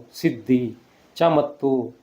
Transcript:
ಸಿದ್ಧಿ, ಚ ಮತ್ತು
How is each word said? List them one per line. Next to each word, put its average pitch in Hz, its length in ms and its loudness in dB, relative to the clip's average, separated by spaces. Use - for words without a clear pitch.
ಸಿದ್ಧಿ, 123 640 -2
ಚ - 80 -2
ಮತ್ತು 139 800 0